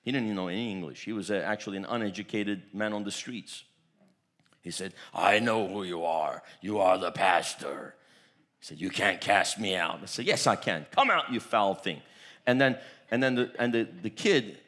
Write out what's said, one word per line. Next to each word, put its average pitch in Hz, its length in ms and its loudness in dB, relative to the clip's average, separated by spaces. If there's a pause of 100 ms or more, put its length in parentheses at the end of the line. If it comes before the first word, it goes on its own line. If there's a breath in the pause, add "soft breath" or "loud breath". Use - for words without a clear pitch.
He 120 80 -4
didn't 131 140 0
even 107 100 0
know 92 120 -2
any 107 240 -4
English. 85 320 -8
He 110 100 -6
was, 101 180 -4
uh, 104 40 2
actually 98 420 -4
an 95 80 -6
uneducated 104 880 -4
man 107 200 -2
on 104 100 -4
the 98 80 -6
streets. - 520 -12 (960)
He 87 100 -10
said, 92 220 -8 (200 loud breath)
"I 98 260 6
know 113 280 2
who 98 160 -6
you 87 220 -6
are. 80 380 -2 (180 loud breath)
You 104 180 -2
are 92 180 6
the 90 140 -2
pastor." 78 840 0 (640 soft breath)
He - 60 -20
said, 76 140 -16
"You 92 100 -2
can't 92 300 2
cast 98 400 2
me 98 160 0
out." 85 280 -2
I - 20 -14
said, 120 200 -8
"Yes, - 200 0
I 107 120 6
can. 80 340 -2
Come 269 180 4
out, 160 220 2
you 117 80 0
foul 101 340 2
thing." 90 280 -6 (440 loud breath)
And 123 140 4
then, 131 180 4 (320 loud breath)
and 123 140 2
then 127 120 2
the, 123 220 0
and 120 160 2
the, 113 100 2
the 90 260 -8
kid 123 580 2